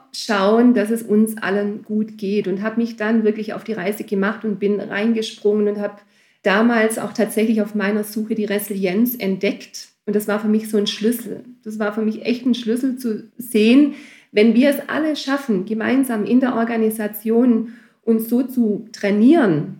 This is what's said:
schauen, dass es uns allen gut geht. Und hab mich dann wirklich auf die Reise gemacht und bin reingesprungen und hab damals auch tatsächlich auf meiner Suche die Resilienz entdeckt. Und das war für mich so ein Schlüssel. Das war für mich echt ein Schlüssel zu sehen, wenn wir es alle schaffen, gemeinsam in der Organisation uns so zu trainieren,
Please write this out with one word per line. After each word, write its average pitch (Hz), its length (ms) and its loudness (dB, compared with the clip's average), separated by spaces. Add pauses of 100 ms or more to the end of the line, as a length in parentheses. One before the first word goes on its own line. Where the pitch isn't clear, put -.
(120)
schauen, 226 640 4
dass 208 160 0
es 226 120 -2
uns 214 360 2
allen 202 440 -4
gut 214 360 -4
geht. 202 280 -2
Und 190 160 -4
hab 220 160 -4
mich 233 160 -2
dann 220 300 0
wirklich 214 280 -2
auf - 120 -10
die 226 80 -8
Reise 202 320 -4
gemacht 202 400 -2
und 208 160 -4
bin 202 180 0
reingesprungen 208 880 -2
und 202 140 -2
hab 202 240 -8 (400)
damals 220 560 2
auch - 140 -8
tatsächlich 220 480 0
auf 208 120 -4
meiner 208 300 0
Suche 214 320 -6
die 214 80 -2
Resilienz 202 720 -2
entdeckt. - 720 -4 (160)
Und 208 100 -2
das 208 140 0
war 208 100 0
für 214 80 -4
mich 214 240 0
so 220 60 -2
ein 208 100 2
Schlüssel. - 580 -4 (200)
Das 214 160 -10
war 202 120 -2
für 226 100 -4
mich 214 220 -4
echt 247 220 -4
ein 240 80 4
Schlüssel 254 420 -2
zu 214 280 -6 (120)
sehen, 240 600 4 (360)
wenn 214 220 4
wir 277 160 6
es - 180 -4
alle 302 280 -2
schaffen, 247 480 -2
gemeinsam 220 600 0
in 247 160 4
der 254 160 2
Organisation 226 1160 0 (300)
uns 226 260 0
so 247 140 2
zu 226 500 -2
trainieren, 208 880 2